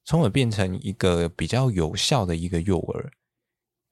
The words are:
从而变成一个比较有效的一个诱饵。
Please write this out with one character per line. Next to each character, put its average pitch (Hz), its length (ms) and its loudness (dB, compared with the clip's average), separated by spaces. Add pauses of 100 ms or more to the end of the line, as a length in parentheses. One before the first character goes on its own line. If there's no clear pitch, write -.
从 160 200 2
而 104 60 2
变 123 200 2
成 98 300 -2
一 98 120 -6
个 87 360 2
比 82 180 -6
较 127 240 2
有 85 240 0
效 117 300 0
的 87 100 0
一 82 140 -4
个 95 140 0
诱 90 180 2
饵。 - 300 -8 (800)